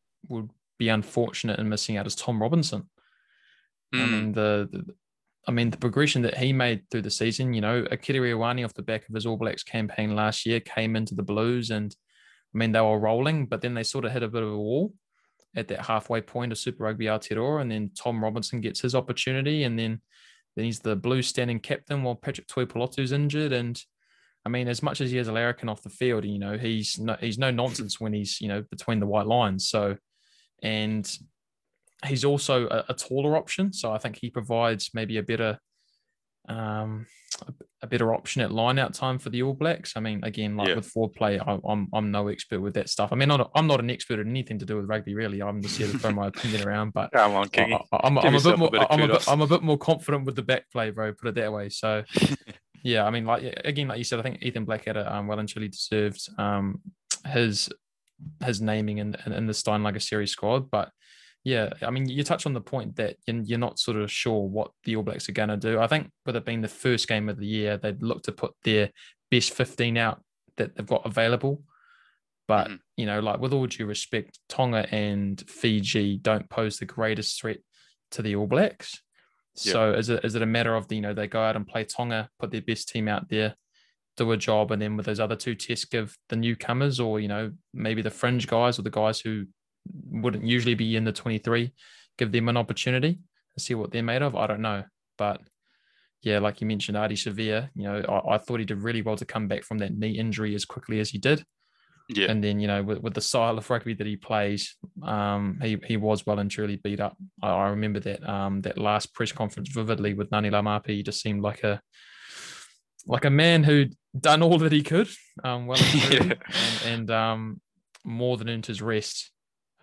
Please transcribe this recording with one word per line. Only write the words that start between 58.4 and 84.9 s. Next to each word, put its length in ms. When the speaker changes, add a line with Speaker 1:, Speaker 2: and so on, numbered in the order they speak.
Speaker 1:
his 160
naming 380
in, 180
in, 60
in 140
the 60
Steinlager 500
Series 280
squad, 400
but 200
yeah, 220
I 80
mean, 180
you 160
touch 220
on 80
the 80
point 340
that 200
you're, 160
you're 160
not 200
sort 200
of 120
sure 380
what 220
the 120
All 60
Blacks 260
are 40
gonna 260
do. 200
I 80
think 240
with 120
it 100
being 160
the 60
first 380
game 220
of 100
the 60
year, 320
they'd 260
look 200
to 100
put 200
their 240
best 220
fifteen 460
out 240
that 180
they've 120
got 180
available. 580
But, 200
Speaker 2:
Mm-hmm. 60
Speaker 1:
you 80
know, 160
like, 200
with 120
all 140
due 180
respect, 540
Tonga 420
and 560
Fiji 720
don't 320
pose 300
the 80
greatest 520
threat 200
to 100
the 140
All 100
Blacks. 560
Speaker 2:
Yeah. 120
Speaker 1:
So 180
is 160
it, 160
is 120
it 40
a 60
matter 280
of, 160
you 120
know, 100
they 140
go 160
out 140
and 100
play 180
Tonga, 540
put 140
their 100
best 260
team 180
out 220
there, 260
do 160
a 60
job, 320
and 100
then 160